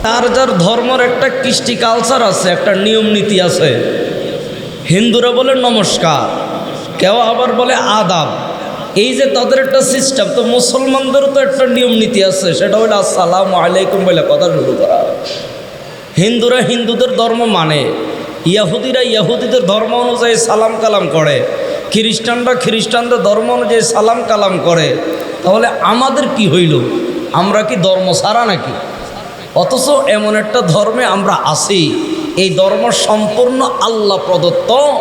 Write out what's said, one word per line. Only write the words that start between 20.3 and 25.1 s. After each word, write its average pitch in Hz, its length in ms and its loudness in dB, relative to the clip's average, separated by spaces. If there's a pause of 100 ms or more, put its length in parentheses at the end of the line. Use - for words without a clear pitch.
সালাম 220 460 0
কালাম 208 280 2
করে, 147 380 0 (440)
খ্রিস্টানরা 233 640 0
খ্রিস্টানদের 240 640 0
ধর্ম 214 340 0
অনুযায়ী 233 300 0
সালাম 233 460 0
কালাম 196 360 0
করে। 165 340 2 (460)